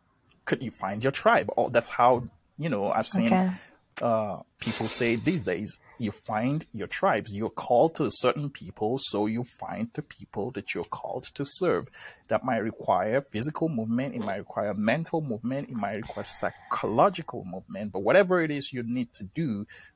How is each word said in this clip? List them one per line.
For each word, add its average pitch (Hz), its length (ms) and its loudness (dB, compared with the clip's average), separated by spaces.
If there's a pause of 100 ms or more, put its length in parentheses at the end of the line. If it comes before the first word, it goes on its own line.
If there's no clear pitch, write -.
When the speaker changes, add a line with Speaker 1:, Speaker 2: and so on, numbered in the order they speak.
(440)
Speaker 1:
could - 180 -2
you 113 80 -6
find 101 320 -6
your 131 80 4
tribe? 190 460 4
Oh, 117 140 2
that's 120 200 4
how, 123 320 6 (340)
you 156 120 -4
know, 101 200 0
I've - 200 0
seen, 214 240 4
Speaker 2:
Okay. 185 180 4 (520)
Speaker 1:
uh, 110 400 0 (160)
people 113 300 -4
say 117 280 2
these 127 280 0
days, 95 340 -2 (200)
you 104 120 -2
find 120 640 -2
your 95 160 -6
tribes. 120 440 0
You're 101 180 -2
called 139 460 4
to 127 140 0
certain - 400 2
people, 107 480 -4
so 107 280 2
you 113 180 -2
find - 500 -8
the 151 80 -8
people - 500 -8
that - 220 -6
you're 87 100 -4
called - 400 -8 (100)
to - 100 -4
serve. 139 440 2 (400)
That 107 160 0
might 120 140 0
require 107 640 2
physical 139 480 -2
movement, 120 460 -2
it 120 60 -6
might 101 180 -4
require 104 360 -4
mental 127 460 0
movement, 131 500 -4
it 123 60 -8
might 101 180 -2
require 104 300 -6
psychological - 1200 0
movement, 95 480 -10
but 92 80 -6
whatever 180 420 6
it 160 80 0
is 143 220 -2
you 123 100 -6
need 120 320 -4
to 107 100 -8
do, 107 420 -4 (300)